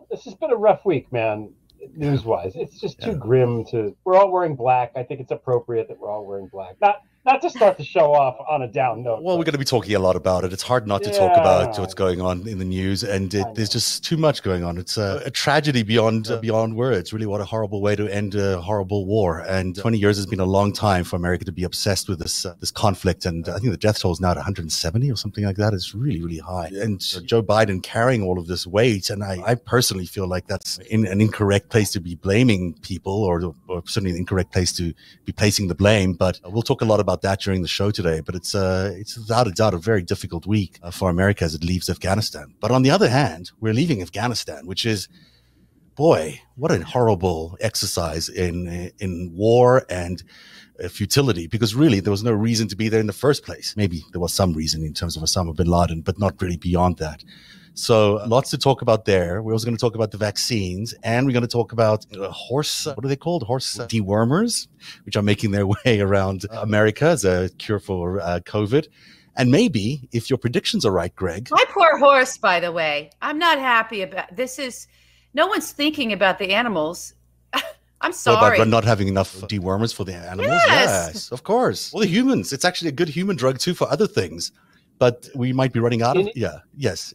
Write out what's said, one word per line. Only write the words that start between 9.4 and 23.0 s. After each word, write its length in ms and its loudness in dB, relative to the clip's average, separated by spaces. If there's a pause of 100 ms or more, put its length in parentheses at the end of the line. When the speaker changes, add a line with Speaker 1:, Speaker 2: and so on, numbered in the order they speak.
Speaker 1:
but 80 -6
Speaker 2:
gonna 60 -2
be 60 -4
talking 300 0
a 40 4
lot 180 2
about 280 0
it. 80 -6
It's 100 -8
hard 240 0
not 160 0
to 80 -4
Speaker 1:
Yeah, 80 0
Speaker 2:
talk 180 4
Speaker 1:
I 60 6
Speaker 2:
about 340 4
Speaker 1:
know. 60 -4
Speaker 2:
what's 100 -6
going 300 0
on 260 -4
in 100 -8
the 60 -6
news, 400 -2
and 300 -2
it, 100 0
Speaker 1:
I 80 -6
Speaker 2:
there's 160 -4
Speaker 1:
know. 40 -6
Speaker 2:
just 300 -2
too 140 -2
much 260 0
going 220 -2
on. 140 -4
It's 180 -8
a, 300 -2
a 40 -6
tragedy 520 0
beyond, 480 2
uh, 40 -2
Speaker 1:
Yeah. 60 -4
Speaker 2:
beyond 360 0
words. 360 0
Really, 140 -4
what 160 -2
a 20 -8
horrible 380 -4
way 140 2
to 120 -2
end 260 -4
a 280 0
horrible 420 -2
war. 360 2
And 360 -2
twenty 220 0
years 180 4
has 80 -2
been 160 -2
a 60 2
long 260 4
time 320 2
for 120 -4
America 280 -2
to 80 -6
be 120 -4
obsessed 440 -2
with 120 -4
this, 260 -6
uh, 140 -12
this 100 -6
conflict. 560 0